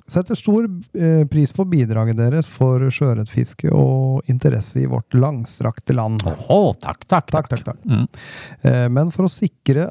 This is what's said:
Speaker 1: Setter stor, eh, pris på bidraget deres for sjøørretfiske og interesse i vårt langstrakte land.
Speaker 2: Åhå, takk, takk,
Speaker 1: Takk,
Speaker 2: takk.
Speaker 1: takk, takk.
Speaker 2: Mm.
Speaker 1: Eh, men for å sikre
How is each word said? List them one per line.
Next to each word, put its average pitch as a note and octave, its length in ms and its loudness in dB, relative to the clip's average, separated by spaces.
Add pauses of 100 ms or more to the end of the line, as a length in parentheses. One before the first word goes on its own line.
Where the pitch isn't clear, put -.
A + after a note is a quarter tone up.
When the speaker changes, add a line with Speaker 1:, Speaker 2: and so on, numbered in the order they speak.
Speaker 1:
Setter F#3 260 -2
stor, A3 320 0 (280)
eh, D#3+ 320 4
pris D3 260 0
på F#3+ 160 -2
bidraget A2+ 480 0
deres B2+ 320 0
for B2+ 320 2
sjøørretfiske B2 920 0
og C3 560 2
interesse B2+ 540 0
i C3+ 60 0
vårt A#2+ 260 -4
langstrakte B2 840 -2
land. A2 300 -2
Speaker 2:
Åhå, D3 560 2
takk, - 260 -10
takk, F3+ 220 0
Speaker 1:
Takk, D#3 200 -2
Speaker 2:
takk. - 0 -
Speaker 1:
takk, A#2+ 160 -4
takk. - 200 -12
Speaker 2:
Mm. - 240 0 (560)
Speaker 1:
Eh, B2 240 4
men C#3+ 240 2
for F#3 160 0
å - 20 0
sikre D#3+ 600 -2